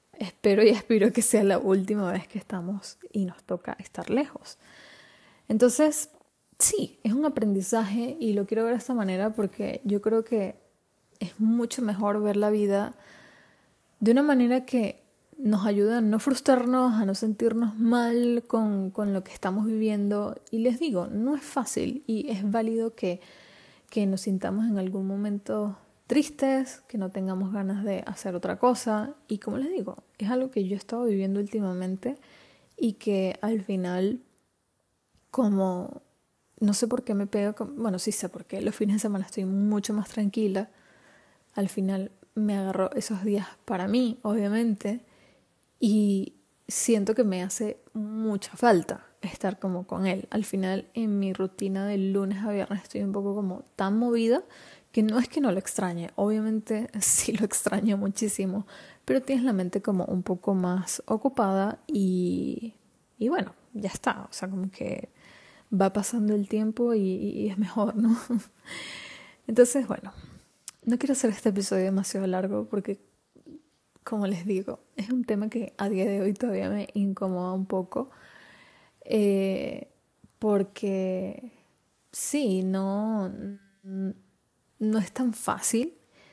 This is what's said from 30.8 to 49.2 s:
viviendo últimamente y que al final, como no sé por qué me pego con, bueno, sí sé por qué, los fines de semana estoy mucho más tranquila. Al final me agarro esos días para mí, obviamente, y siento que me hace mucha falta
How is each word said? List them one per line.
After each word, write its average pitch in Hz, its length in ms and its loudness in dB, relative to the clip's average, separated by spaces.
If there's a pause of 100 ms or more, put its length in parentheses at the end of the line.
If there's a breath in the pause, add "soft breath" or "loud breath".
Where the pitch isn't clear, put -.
viviendo 196 340 0
últimamente 190 800 -4 (640 soft breath)
y 226 160 0
que 190 480 -2
al 214 200 0
final, 190 580 -2 (1080)
como 190 720 0 (580)
no 208 140 4
sé 226 140 0
por 247 160 -2
qué 220 100 -4
me 202 120 -2
pego 208 280 -2
con, 220 220 -10
bueno, 214 220 -2
sí 208 140 -4
sé - 160 -4
por - 160 -14
qué, 196 160 -8
los 208 140 -2
fines 214 220 2
de 208 40 0
semana 202 240 -2
estoy 196 200 -6
mucho 202 480 0
más 208 160 -2
tranquila. 202 640 0 (840 soft breath)
Al 196 140 0
final 190 440 -2 (220)
me 208 220 0
agarro 190 360 0
esos 202 320 -4
días 202 220 0 (180)
para 190 240 -2
mí, 240 340 2
obviamente, 214 800 0 (760 soft breath)
y 202 560 2 (340)
siento 214 460 2
que 247 100 4
me 185 180 0
hace 208 360 -4 (140)
mucha 214 640 -4
falta 202 500 4 (140)